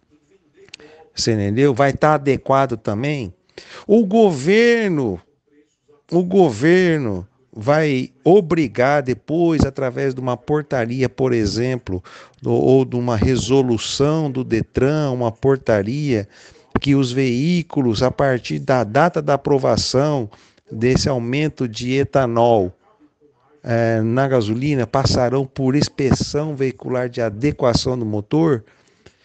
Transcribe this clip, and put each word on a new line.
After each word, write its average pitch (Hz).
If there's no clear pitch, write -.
Você -
entendeu? 110
Vai 135
tá 151
adequado 135
também? 113
O 220
governo, 190
o 180
governo 160
vai 139
obrigar 147
depois, 151
através 135
de 131
uma 127
portaria, 127
por 131
exemplo, 110
do, 123
ou 131
de 123
uma 120
resolução 131
do 127
detran, 131
uma 123
portaria, 123
que 143
os 135
veículos, 131
a 127
partir 139
da 135
data 151
da 143
aprovação 131
desse 123
aumento 131
de 120
etanol, 117
eh, 117
na 123
gasolina, 127
passarão 135
por 131
inspeção 147
veicular 127
de 120
adequação 123
do 117
motor? 117